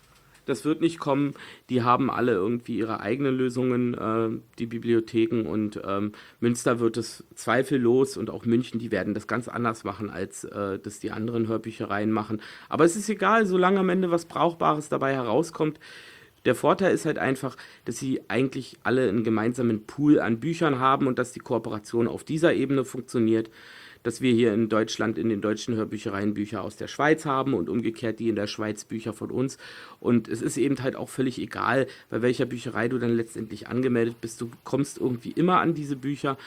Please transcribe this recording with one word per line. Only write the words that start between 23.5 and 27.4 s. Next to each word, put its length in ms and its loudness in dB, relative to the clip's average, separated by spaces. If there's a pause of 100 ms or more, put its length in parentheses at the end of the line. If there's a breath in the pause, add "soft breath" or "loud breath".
dass 160 -2
wir 120 4
hier 220 6
in 140 4
Deutschland 500 0
in 100 0
den 120 0
deutschen 340 -2
Hörbüchereien 580 -2
Bücher 300 -4
aus 140 -10
der 100 -10
Schweiz 400 2
haben 260 0